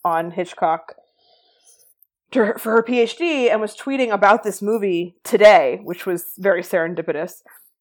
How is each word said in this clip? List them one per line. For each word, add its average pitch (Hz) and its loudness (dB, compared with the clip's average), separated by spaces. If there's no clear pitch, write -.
on 170 -2
Hitchcock 165 -4
to 247 2
her, 220 -4
for 220 -6
her 226 6
P 240 0
H 233 0
D 294 0
and 214 2
was 214 -6
tweeting 262 -2
about 202 4
this 202 -6
movie 196 -2
today, 190 6
which 175 -12
was 175 -6
very 180 0
serendipitous. 170 -4